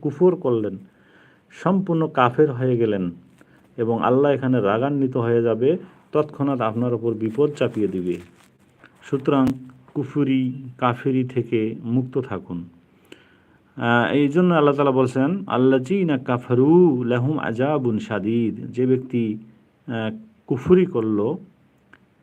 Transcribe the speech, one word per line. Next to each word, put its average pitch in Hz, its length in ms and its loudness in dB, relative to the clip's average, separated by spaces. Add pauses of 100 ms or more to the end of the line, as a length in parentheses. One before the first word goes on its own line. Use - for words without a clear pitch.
কুফর 175 360 2
করলেন, 107 420 -2 (720)
সম্পূর্ণ 175 560 -2
কাফের 139 460 2
হয়ে 127 240 0
গেলেন, 101 340 0 (680)
এবং 117 280 -2
আল্লাহ 135 280 4
এখানে 127 280 0
রাগান্বিত 131 560 0
হয়ে 117 260 2
যাবে, 120 360 0 (340)
তৎক্ষণাৎ 143 480 -2
আপনার 117 340 -2
উপর 113 200 -2
বিপদ 113 380 0
চাপিয়ে 113 360 -2
দিবে। 90 280 -4 (840)
সুতরাং 139 440 0 (480)
কুফরি, 131 580 -2 (260)
কাফেরি 127 460 0
থেকে 117 500 -2 (100)
মুক্ত 127 340 -2
থাকুন। 90 460 -8 (1120)
আহ, 117 360 2
এই 143 160 4
জন্য 175 260 4
আল্লাহ 147 200 4
তাআলা 143 160 2
বলছেন, 131 560 0
"আল্লাযীনা 131 720 2
কাফারু 127 840 4
লাহুম 123 340 0
আযাবুন 127 600 -2
শাদীদ", 113 720 -4
যে 127 160 -2
ব্যক্তি, 120 520 0 (480)
আহ, 110 300 -6 (300)
কুফরি 165 400 4
করল, 110 480 -2 (880)